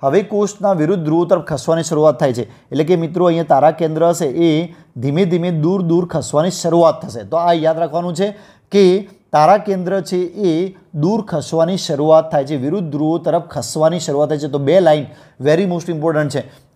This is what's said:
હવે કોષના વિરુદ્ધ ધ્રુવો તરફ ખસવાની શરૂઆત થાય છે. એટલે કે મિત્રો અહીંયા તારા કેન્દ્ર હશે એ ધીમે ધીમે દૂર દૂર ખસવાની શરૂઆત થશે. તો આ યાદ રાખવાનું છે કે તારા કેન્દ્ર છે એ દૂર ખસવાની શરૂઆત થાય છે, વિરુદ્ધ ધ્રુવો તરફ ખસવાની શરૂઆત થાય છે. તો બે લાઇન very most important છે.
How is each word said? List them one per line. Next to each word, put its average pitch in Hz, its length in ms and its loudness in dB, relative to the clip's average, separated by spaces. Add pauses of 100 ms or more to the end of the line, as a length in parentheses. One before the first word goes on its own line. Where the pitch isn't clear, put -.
હવે 139 180 2
કોષના 202 520 -2
વિરુદ્ધ 170 300 0
ધ્રુવો 160 220 0
તરફ 190 180 0
ખસવાની 160 400 -4
શરૂઆત 151 360 2
થાય 139 140 0
છે. 117 80 -6
એટલે 135 420 -4
કે 170 120 2
મિત્રો 165 300 0
અહીંયા 165 180 2
તારા 151 280 4
કેન્દ્ર 160 380 0
હશે 175 160 0
એ 165 500 0 (220)
ધીમે 143 280 0
ધીમે 175 260 0
દૂર 170 300 0
દૂર 170 240 0
ખસવાની 160 440 -2
શરૂઆત 170 560 2
થશે. 107 180 -12
તો 101 140 -4
આ 170 140 2
યાદ 160 280 0
રાખવાનું 170 340 -4
છે 202 240 -4 (340)
કે 196 380 4 (220)
તારા 156 260 6
કેન્દ્ર 190 440 -4
છે 180 160 -6
એ 180 580 -2 (200)
દૂર 190 260 0
ખસવાની 165 560 -2
શરૂઆત 160 540 2
થાય 143 140 0
છે, 147 100 -6
વિરુદ્ધ 151 360 -4
ધ્રુવો 156 260 -2
તરફ 165 300 -2
ખસવાની 156 520 -2
શરૂઆત 147 300 -2
થાય 151 80 -2
છે. 147 100 -6
તો 139 120 -4
બે 143 200 4
લાઇન 151 260 4 (400)
very 165 200 2
most 175 260 -4
important 151 380 -2
છે. 139 120 -4 (340)